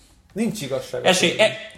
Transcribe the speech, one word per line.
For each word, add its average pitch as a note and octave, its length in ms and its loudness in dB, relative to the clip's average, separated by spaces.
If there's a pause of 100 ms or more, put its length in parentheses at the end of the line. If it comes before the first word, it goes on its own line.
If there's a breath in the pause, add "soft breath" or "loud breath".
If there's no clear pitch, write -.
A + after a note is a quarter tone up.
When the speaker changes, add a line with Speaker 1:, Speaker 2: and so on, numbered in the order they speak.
(340 soft breath)
Speaker 1:
Nincs G3+ 280 -2
igazság. B2+ 440 -4
Speaker 2:
Esély-, F3+ 340 4
e-, G#3+ 180 2 (200)